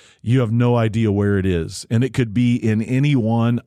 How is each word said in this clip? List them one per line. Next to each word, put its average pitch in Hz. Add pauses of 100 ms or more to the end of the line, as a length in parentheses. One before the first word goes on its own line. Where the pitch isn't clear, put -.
(260)
you 123
have 113
no 120
idea 113
where 101
it 95
is. 92
And 117
it 127
could 117
be 120
in 110
any 131
one 117